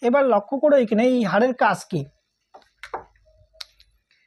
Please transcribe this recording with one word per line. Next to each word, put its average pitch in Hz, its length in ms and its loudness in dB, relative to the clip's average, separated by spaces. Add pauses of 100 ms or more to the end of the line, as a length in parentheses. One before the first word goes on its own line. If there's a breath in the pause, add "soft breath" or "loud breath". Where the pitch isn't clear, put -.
এবার 269 240 2
লক্ষ্য 226 320 -2
করো 294 180 2
এখানে 226 280 0
এই 247 200 0
হাড়ের 214 300 0
কাজ 220 300 -2
কি। 143 200 -8 (2250)